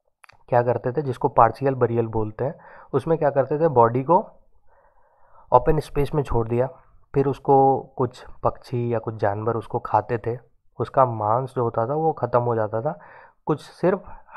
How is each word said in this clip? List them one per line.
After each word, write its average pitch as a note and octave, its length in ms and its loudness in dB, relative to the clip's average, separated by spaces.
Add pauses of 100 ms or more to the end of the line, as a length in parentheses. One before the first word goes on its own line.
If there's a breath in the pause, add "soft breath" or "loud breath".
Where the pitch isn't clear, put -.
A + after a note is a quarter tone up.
(480)
क्या A#2+ 140 2
करते A#2+ 300 -2
थे, D3+ 100 -2
जिसको C3+ 260 -2
पार्शियल B2+ 460 4
बरियल A#2 320 0
बोलते A2 380 -4
हैं, C#3 100 -4 (380 loud breath)
उसमें D#3 260 0
क्या D3+ 120 2
करते C#3 280 0
थे, E3 100 2
बॉडी B2 340 4
को E3 280 2 (1200 soft breath)
ओपन D#3 280 2
स्पेस C#3+ 340 -4
में D3+ 80 0
छोड़ A#2 260 -2
दिया, A#2+ 180 0 (480 soft breath)
फिर C#3 120 2
उसको C3+ 540 2
कुछ - 460 -8 (160)
पक्षी A#2+ 520 -4
या A2+ 40 0
कुछ A2 160 -8
जानवर A2 420 -2
उसको A2+ 220 -6
खाते A2+ 400 -2
थे, A#2 200 -6 (420)
उसका B2+ 260 2
मांस A#2 500 -2
जो B2+ 60 -2
होता A#2 240 -2
था C3 80 -4
वो D#3 180 0
ख़त्म B2 300 0
हो A#2+ 120 0
जाता A2 260 -2
था, D3+ 200 -6 (460 loud breath)
कुछ D3+ 140 -2
सिर्फ - 640 -4 (120)